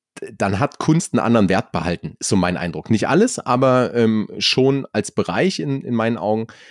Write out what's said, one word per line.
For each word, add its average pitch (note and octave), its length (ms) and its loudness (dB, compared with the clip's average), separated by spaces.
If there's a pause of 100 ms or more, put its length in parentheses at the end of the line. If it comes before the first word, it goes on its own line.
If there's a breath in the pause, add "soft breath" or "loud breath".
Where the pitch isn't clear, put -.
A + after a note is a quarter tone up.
(320)
dann G2+ 280 -2
hat D3 180 -2
Kunst - 360 0
einen A#2 60 2
anderen A2 300 4
Wert F#2+ 220 0
behalten, E2+ 480 -6
ist - 100 -6
so - 60 2
mein F2+ 200 0
Eindruck. D#2+ 360 -6
Nicht G#2+ 160 0
alles, G#3 320 2
aber, B2+ 560 2
ähm, A2 420 2
schon C3 560 2
als G#2+ 180 -2
Bereich A2 480 -2
in, C#3+ 220 -6
in A#2+ 140 -4
meinen A2+ 220 0
Augen, G#2+ 300 -2 (240 loud breath)